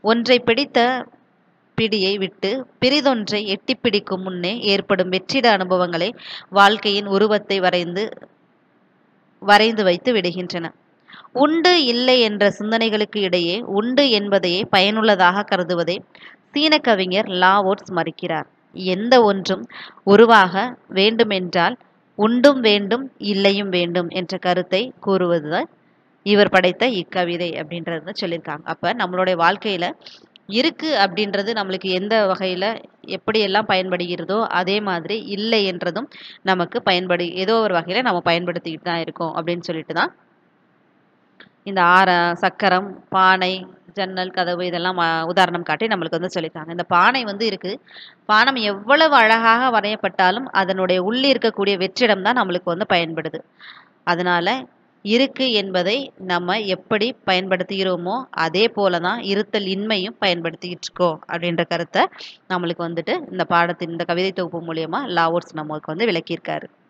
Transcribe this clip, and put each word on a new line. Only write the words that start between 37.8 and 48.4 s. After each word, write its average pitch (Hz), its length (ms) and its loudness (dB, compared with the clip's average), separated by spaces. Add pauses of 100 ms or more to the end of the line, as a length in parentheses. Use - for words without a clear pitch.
நம்ம 196 240 0
பயன்படுத்திக்கிட்டு 170 640 -2
தான் 170 80 -2
இருக்கோம் 165 360 -6
அப்படின்னு 170 240 -4
சொல்லிட்டு 160 340 -8
தான் 214 180 -2 (1500)
இந்த 196 200 -2
ஆர-, 175 520 4
சக்கரம், 190 540 0 (200)
பானை, 185 440 4 (400)
ஜன்னல், 185 360 -6
கதவு 180 360 -4
இதெல்லாம், 180 320 -4
ஆ, 170 100 2 (180)
உதாரணம் 175 380 2
காட்டி 156 240 -2
நம்மளுக்கு 170 320 -4
வந்து 180 140 -6
சொல்லியிருக்காங்க. 160 380 -8
இந்த 175 120 -6
பானை 214 400 2
வந்து 202 220 -4
இருக்கு. 190 260 -4 (540)
பானம் 233 300 4